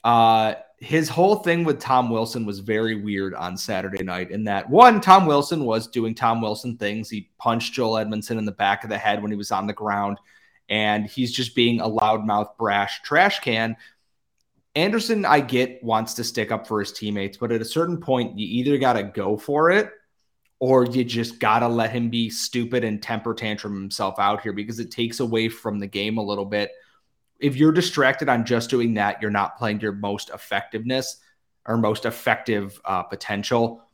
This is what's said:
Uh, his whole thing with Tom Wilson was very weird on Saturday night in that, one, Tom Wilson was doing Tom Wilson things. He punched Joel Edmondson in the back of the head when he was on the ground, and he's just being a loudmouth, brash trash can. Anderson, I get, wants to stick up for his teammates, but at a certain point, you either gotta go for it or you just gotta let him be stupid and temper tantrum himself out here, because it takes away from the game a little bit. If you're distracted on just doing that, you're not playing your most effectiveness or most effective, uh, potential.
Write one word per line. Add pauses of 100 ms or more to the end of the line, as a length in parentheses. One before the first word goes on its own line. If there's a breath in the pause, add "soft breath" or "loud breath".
Uh, (200)
his
whole
thing
with
Tom
Wilson
was
very
weird
on
Saturday
night
in
that,
one,
Tom
Wilson
was
doing
Tom
Wilson
things.
He
punched
Joel
Edmondson
in
the
back
of
the
head
when
he
was
on
the
ground, (500 soft breath)
and
he's
just
being
a
loudmouth,
brash
trash
can. (1000 soft breath)
Anderson,
I
get,
wants
to
stick
up
for
his
teammates,
but
at
a
certain
point,
you (140)
either
gotta
go
for
it (720)
or
you
just
gotta
let
him
be
stupid
and
temper
tantrum
himself
out
here,
because
it
takes
away
from
the
game
a
little
bit. (680 soft breath)
If
you're
distracted
on
just
doing
that,
you're
not
playing
your
most
effectiveness (480 soft breath)
or
most
effective,
uh,
potential. (120)